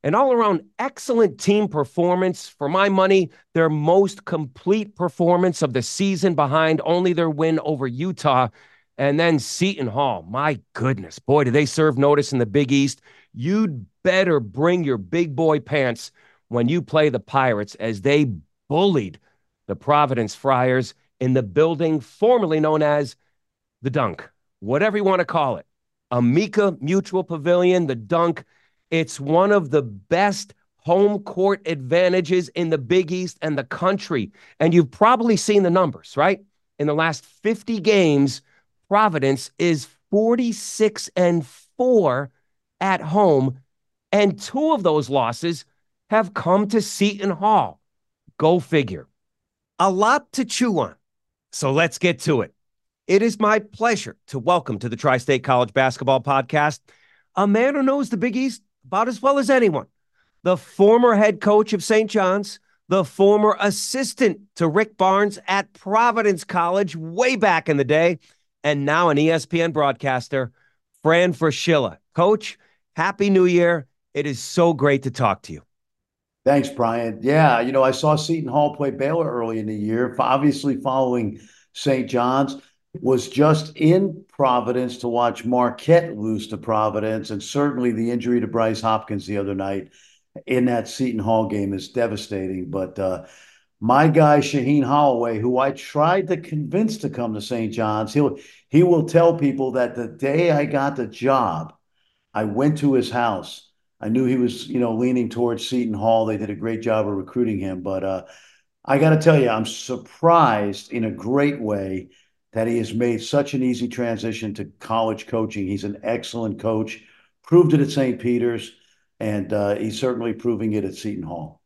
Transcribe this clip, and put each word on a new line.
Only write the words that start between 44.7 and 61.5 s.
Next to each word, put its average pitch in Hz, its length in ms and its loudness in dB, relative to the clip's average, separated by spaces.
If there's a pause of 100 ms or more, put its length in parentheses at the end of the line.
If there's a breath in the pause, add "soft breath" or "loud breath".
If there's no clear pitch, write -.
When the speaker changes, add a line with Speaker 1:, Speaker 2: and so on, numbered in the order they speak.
Speaker 1:
of 220 100 -2
those 151 260 0
losses 135 560 -2 (460)
have 214 240 0
come 196 320 0
to 220 120 0
Seton 202 520 -2
Hall. 170 500 0 (560)
Go 165 220 4
figure. 113 480 -2 (720)
A 190 100 4
lot 220 440 0
to 262 120 -2
chew 233 320 -2
on, 107 160 -2 (580)
so 135 200 -2
let's 160 260 0
get 175 220 0
to 139 220 0
it. - 120 -8 (540)
It 196 160 4
is 220 160 -2
my 214 180 2
pleasure 214 600 -4 (100)
to 139 100 -10
welcome 131 400 -2
to 117 120 -8
the 117 80 -8
Tri-State 127 460 0
College 123 300 0
Basketball 131 480 0
Podcast 143 600 -2 (540 soft breath)
a 202 120 0
man 233 260 2
who 285 80 -2
knows 269 300 0
the 233 60 -4
Big 226 180 -2
East 262 260 -4 (240)
about 208 220 -2
as 233 140 -8
well 277 180 2
as 226 100 0
anyone, 214 380 2 (560)
the 180 140 2
former 226 580 4
head 208 240 4
coach 214 320 4